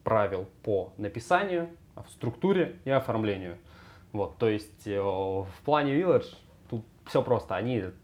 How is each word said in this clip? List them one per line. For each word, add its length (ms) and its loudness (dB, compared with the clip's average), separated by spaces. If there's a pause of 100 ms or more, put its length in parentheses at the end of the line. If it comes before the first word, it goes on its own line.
правил 420 2 (160)
по 340 0
написанию, 720 0 (280)
в 160 -14
структуре 720 0
и 60 -2
оформлению. 680 0 (540)
Вот, 260 -4
то 100 2
есть, 380 -4
э, 140 -2
в 480 -2 (160)
плане 360 2
Village 260 4 (440)
тут 140 -6 (200)
все 160 0
просто, 360 0
они 260 -2 (220)